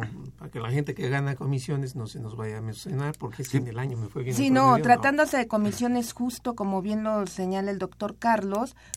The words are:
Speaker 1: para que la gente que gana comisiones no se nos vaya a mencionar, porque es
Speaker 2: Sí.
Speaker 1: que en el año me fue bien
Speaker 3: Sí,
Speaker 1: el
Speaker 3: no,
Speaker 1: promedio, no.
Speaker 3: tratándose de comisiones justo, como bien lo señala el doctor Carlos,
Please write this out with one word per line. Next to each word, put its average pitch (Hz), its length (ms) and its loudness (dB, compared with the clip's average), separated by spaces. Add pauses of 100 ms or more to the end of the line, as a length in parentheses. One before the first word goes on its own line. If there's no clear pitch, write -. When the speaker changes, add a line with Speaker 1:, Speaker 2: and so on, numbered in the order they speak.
(380)
Speaker 1:
para - 120 -14
que 120 120 -8
la 113 100 -4
gente 143 240 0
que 139 140 -4
gana 139 260 0
comisiones 135 640 -4
no 110 100 -6
se - 140 -12
nos 113 160 -10
vaya 110 220 -6
a - 20 -8
mencionar, 131 580 -6
porque 120 220 -8
es 127 80 -6
Speaker 2:
Sí. 135 80 0
Speaker 1:
que 123 60 2
en 123 40 -8
el 117 100 -8
año 127 200 -4
me 110 100 -4
fue 135 160 -8
bien 127 140 -2
Speaker 3:
Sí, 277 100 2
Speaker 1:
el 262 60 6
Speaker 3:
no, 262 80 6
Speaker 1:
promedio, 262 160 8
no. 233 60 2
Speaker 3:
tratándose 277 520 6
de 240 140 2
comisiones 233 640 0
justo, 247 420 -4
como 196 260 0
bien 214 220 -2
lo 214 240 0
señala 190 440 -2
el 196 60 -4
doctor 190 400 -6
Carlos, 214 600 0 (200)